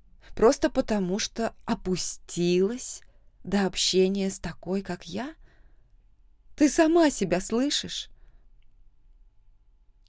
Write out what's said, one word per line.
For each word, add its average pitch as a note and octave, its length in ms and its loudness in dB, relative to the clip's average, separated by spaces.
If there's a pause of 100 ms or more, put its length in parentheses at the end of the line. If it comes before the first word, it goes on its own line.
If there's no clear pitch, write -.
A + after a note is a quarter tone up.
(340)
Просто C#4 360 4
потому, G#3 480 -2
что - 360 -4 (120)
опустилась F#3 1400 -2 (420)
до G3 220 0
общения F#3+ 640 2
с F#3+ 80 -6
такой, F3 420 -6
как F3+ 260 -10
я? A#3 280 -10 (1200)
Ты C#4+ 140 6
сама D#4+ 400 4
себя F3+ 320 -2
слышишь?» - 640 -4 (2000)